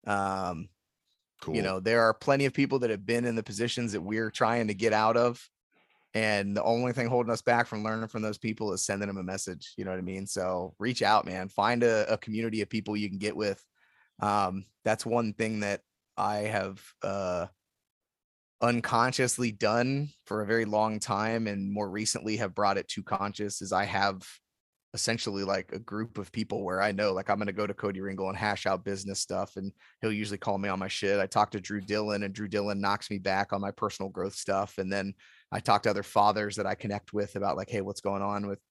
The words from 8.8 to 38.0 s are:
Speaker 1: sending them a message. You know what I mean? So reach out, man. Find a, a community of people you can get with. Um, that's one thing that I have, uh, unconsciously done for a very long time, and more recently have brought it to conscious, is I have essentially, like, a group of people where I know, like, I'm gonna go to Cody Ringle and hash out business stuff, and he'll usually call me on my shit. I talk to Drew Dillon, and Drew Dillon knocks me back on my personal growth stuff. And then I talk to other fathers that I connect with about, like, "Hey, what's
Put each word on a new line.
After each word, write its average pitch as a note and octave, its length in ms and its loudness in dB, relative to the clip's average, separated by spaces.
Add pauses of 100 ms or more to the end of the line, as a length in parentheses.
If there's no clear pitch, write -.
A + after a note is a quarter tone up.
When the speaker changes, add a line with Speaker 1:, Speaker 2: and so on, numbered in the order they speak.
Speaker 1:
sending G2+ 240 -2
them G2 80 -4
a F#2 60 -6
message. F#2 520 -8
You G2 80 -6
know F#2+ 80 -4
what F#2 60 -2
I F#2 60 -4
mean? F#2+ 220 -6
So F#2 540 -2
reach B2 220 -2
out, G#2 240 6
man. F#2 240 -6
Find A#2+ 340 2
a, A2 300 4
a G#2+ 40 2
community A2 440 -2
of G2+ 80 -2
people G#2 260 -2
you G#2 140 -2
can G2 80 -6
get G2+ 180 -2
with. G2+ 260 -2 (600)
Um, G2 420 2 (220)
that's A2 200 2
one A2+ 280 2
thing A2 260 -2
that G2+ 220 -2 (340)
I G2+ 220 0
have, G2+ 440 -4 (200)
uh, F#2+ 460 -2 (1120)
unconsciously A#2+ 920 2
done B2 600 2 (140)
for G#2 180 -2
a - 40 -2
very A2+ 160 2
long G#2+ 340 2
time, A2 500 0
and G2+ 220 -2
more G2+ 200 -2
recently G#2+ 480 -2
have G2 180 -2
brought G2 220 2
it - 100 -4
to G2+ 160 -6
conscious, G2+ 580 -4
is F#2+ 120 -4
I F#2+ 100 4
have G2 420 0 (680)
essentially, G#2+ 480 -2
like, F#2+ 280 -2
a G2 80 -6
group A2 400 -8
of F#2+ 120 -10
people G#2 320 -4
where F#2 160 -2
I G#2 120 4
know, G2+ 220 2
like, F#2 140 -4
I'm G2+ 120 2
gonna G2+ 120 -2
go G#2 140 -2
to G2+ 80 -4
Cody G2 260 -4
Ringle F#2+ 300 -4
and G2+ 80 -6
hash G#2 300 -2
out F#2 180 0
business G2 340 -6
stuff, F#2+ 380 -4
and G2 140 -6 (300)
he'll A2 120 0
usually G#2 240 -4
call G2 220 -2
me G2+ 100 -2
on F#2+ 80 -2
my F#2+ 100 -4
shit. G2+ 320 0
I F#2+ 60 4
talk G#2 260 2
to G#2+ 80 -4
Drew G2+ 220 -6
Dillon, G#2 400 0
and G2 100 -2
Drew G#2 160 -6
Dillon G2+ 320 0
knocks G2+ 300 0
me G#2 80 -4
back G2 360 0
on G2 60 -2
my G2 120 -4
personal G2 400 -4
growth F#2 240 -6
stuff. G2 420 -2
And G2 160 -2
then G2 220 -4 (360)
I - 100 -4
talk G#2 220 4
to A2 60 4
other G2+ 140 0
fathers G#2 540 2
that G2 100 0
I G2 80 -2
connect G2+ 360 -6
with G#2 240 -2
about, G2 220 0
like, G2 140 -6
"Hey, G#2 100 -2
what's G2 200 -8